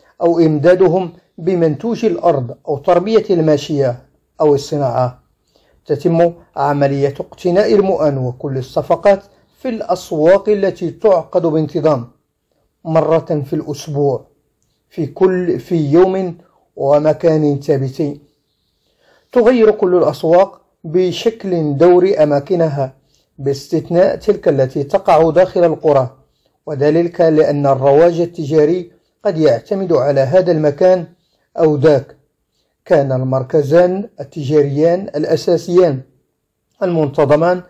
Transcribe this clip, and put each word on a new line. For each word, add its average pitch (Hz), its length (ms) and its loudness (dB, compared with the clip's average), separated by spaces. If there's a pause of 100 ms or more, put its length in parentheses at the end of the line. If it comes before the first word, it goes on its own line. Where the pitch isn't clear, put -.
(220)
أو 170 180 2
إمدادهم 170 760 2 (240)
بمنتوج 180 680 -2
الأرض 170 520 -2 (100)
أو 143 100 -4
تربية 190 520 0
الماشية 147 760 -2 (380)
أو 147 140 2
الصناعة. 131 640 -4 (680)
تتم 165 480 0 (220)
عملية 139 640 -2
اقتناء 202 540 -2
المؤن 175 440 0
وكل 131 400 -6
الصفقات 190 680 -2 (360)
في 262 100 -8
الأسواق 180 800 0
التي 196 420 -2
تعقد 175 540 0
بانتظام 151 600 -2 (800)
مرة 160 600 0
في - 80 -10
الأسبوع 143 720 -4 (640)
في 160 160 -6
كل، 185 540 -2
في 156 320 -4
يوم 185 460 2 (380)
ومكان 151 840 0
ثابتين. 143 680 -4 (1040)
تغير 233 400 2
كل 185 240 0
الأسواق 170 640 0 (220)
بشكل 175 960 -4
دوري 180 460 4
أماكنها 143 680 -2 (460)
باستثناء 151 760 -2
تلك - 320 -4
التي 135 360 0
تقع 160 460 2
داخل 180 340 2
القرى، 143 540 0 (480)
وذلك 151 560 -2
لأن 147 460 2
الرواج 143 520 2
التجاري 170 720 -2 (340)
قد 185 120 -2
يعتمد 160 560 -2
على 139 280 0
هذا 175 300 2
المكان 160 540 2 (520)
أو 156 180 2
ذاك. 143 420 0 (680)
كان 139 260 0
المركزان 139 1000 0 (100)
التجاريان 151 960 -2
الأساسيان 160 840 0 (840)
المنتظمان 160 880 0